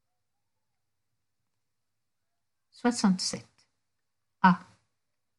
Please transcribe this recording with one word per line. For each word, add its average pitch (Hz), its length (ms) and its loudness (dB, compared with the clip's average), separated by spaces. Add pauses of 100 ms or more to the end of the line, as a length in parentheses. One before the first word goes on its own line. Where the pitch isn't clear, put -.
(2750)
Soixante-sept. - 800 -2 (960)
Ah. 180 200 2 (760)